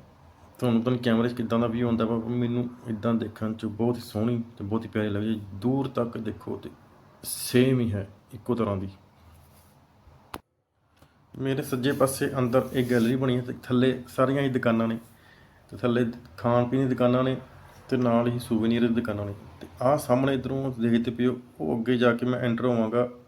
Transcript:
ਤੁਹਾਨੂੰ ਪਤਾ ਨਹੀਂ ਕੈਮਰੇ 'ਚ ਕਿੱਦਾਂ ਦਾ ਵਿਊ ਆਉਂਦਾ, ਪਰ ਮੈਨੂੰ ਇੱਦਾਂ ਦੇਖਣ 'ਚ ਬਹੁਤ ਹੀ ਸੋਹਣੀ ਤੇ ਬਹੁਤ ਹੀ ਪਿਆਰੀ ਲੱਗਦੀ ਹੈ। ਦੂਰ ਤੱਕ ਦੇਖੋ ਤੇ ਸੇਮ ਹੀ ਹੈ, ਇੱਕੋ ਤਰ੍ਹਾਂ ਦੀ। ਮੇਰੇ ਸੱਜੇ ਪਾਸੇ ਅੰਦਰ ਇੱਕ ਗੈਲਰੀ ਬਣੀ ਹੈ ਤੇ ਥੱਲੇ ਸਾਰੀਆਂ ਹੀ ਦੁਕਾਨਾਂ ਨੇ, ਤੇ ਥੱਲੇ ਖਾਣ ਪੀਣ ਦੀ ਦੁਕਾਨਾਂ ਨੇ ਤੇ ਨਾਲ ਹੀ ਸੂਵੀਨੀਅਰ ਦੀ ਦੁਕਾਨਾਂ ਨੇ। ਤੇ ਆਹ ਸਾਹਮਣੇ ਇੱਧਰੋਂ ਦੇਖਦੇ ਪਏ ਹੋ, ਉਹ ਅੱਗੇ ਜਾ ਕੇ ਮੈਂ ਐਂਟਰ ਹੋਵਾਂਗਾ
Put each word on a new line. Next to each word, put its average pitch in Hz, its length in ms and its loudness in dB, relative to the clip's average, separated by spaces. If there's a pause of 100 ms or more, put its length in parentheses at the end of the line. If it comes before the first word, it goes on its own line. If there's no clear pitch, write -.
(580)
ਤੁਹਾਨੂੰ 117 240 2
ਪਤਾ 123 80 0
ਨਹੀਂ 123 100 0
ਕੈਮਰੇ 117 280 2
'ਚ 120 40 -4
ਕਿੱਦਾਂ 117 260 -2
ਦਾ 117 80 2
ਵਿਊ 117 200 -2
ਆਉਂਦਾ, 113 200 2
ਪਰ 117 80 0
ਮੈਨੂੰ 120 560 -2 (160)
ਇੱਦਾਂ 113 280 -2
ਦੇਖਣ 110 400 -4
'ਚ 113 120 -8
ਬਹੁਤ 113 300 0
ਹੀ 113 40 -12
ਸੋਹਣੀ 117 420 -2 (160)
ਤੇ 104 60 -10
ਬਹੁਤ 110 200 -2
ਹੀ 101 60 -12
ਪਿਆਰੀ 107 180 -2
ਲੱਗਦੀ 104 320 -2
ਹੈ। 101 40 -12 (100)
ਦੂਰ 131 340 -2
ਤੱਕ 117 300 -4
ਦੇਖੋ 107 380 -8
ਤੇ - 140 -14 (520)
ਸੇਮ 127 580 2
ਹੀ 107 120 0
ਹੈ, 95 160 -4 (260)
ਇੱਕੋ 117 200 -4
ਤਰ੍ਹਾਂ 104 220 0
ਦੀ। 95 120 -6 (2500)
ਮੇਰੇ 135 240 0
ਸੱਜੇ 135 300 0
ਪਾਸੇ 135 460 0
ਅੰਦਰ 123 340 2
ਇੱਕ 123 180 0
ਗੈਲਰੀ 120 260 4
ਬਣੀ 131 200 0
ਹੈ 127 60 -2
ਤੇ 123 100 -8 (100)
ਥੱਲੇ 123 460 2
ਸਾਰੀਆਂ 139 340 2
ਹੀ 139 60 0
ਦੁਕਾਨਾਂ 113 400 2
ਨੇ, 113 100 -2 (720)
ਤੇ - 60 -12
ਥੱਲੇ 120 300 2 (300)
ਖਾਣ 120 320 2
ਪੀਣ 131 140 0
ਦੀ 131 60 0
ਦੁਕਾਨਾਂ 123 360 2
ਨੇ 131 120 0 (520)
ਤੇ 131 80 0
ਨਾਲ 120 320 2
ਹੀ 120 100 0
ਸੂਵੀਨੀਅਰ 117 500 2
ਦੀ 113 60 0
ਦੁਕਾਨਾਂ 104 320 -4
ਨੇ। 101 80 -8 (260)
ਤੇ - 60 -16 (160)
ਆਹ 143 160 4
ਸਾਹਮਣੇ 135 360 2
ਇੱਧਰੋਂ 131 460 -2
ਦੇਖਦੇ 117 300 2
ਪਏ 123 160 0
ਹੋ, 123 140 0 (200)
ਉਹ 147 180 0
ਅੱਗੇ 120 200 2
ਜਾ 120 160 6
ਕੇ 120 120 -2
ਮੈਂ 123 140 0
ਐਂਟਰ 117 260 0
ਹੋਵਾਂਗਾ 120 420 2 (200)